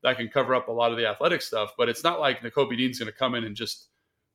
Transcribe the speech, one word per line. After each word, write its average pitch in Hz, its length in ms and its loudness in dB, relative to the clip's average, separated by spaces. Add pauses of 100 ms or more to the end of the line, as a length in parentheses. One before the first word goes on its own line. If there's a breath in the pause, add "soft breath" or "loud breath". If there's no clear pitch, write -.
that 123 140 4
can 117 120 -4
cover 127 260 2
up 120 120 0
a 117 40 -4
lot 117 200 2
of 117 60 -4
the 117 100 2
athletic 151 340 2
stuff, 107 360 -4
but 120 120 2
it's - 140 -4
not 170 160 0
like 135 220 0
Nakobe 123 360 0
Dean's 127 220 0
gonna 110 120 -6
come 123 240 -2
in 113 80 -2
and 107 120 -8
just - 340 -10 (460)